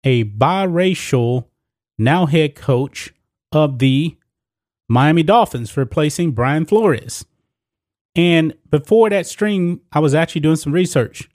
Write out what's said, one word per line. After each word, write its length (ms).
a 220
biracial, 1200
now 280
head 280
coach 600
of 260
the 380
Miami 340
Dolphins, 540
replacing 560
Brian 340
Flores. 580
And 400
before 380
that 180
stream, 540
I 80
was 140
actually 280
doing 140
some 160
research. 640